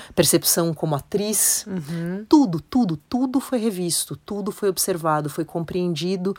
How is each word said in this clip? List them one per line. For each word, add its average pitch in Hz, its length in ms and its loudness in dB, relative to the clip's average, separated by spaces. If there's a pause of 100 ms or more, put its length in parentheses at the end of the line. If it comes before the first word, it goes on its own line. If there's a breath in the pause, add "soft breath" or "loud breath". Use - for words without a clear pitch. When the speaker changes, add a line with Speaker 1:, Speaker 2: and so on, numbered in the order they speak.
(140)
Speaker 1:
percepção 165 600 2
como 156 200 -2
atriz. - 720 0
Speaker 2:
Uhum. 170 640 -6
Speaker 1:
Tudo, 208 320 6
tudo, 196 360 2
tudo 262 440 -2
foi 254 180 -2
revisto, 180 580 -2
tudo 202 360 -6
foi 202 160 -2
observado, 160 640 0
foi 165 140 -4
compreendido 180 960 -2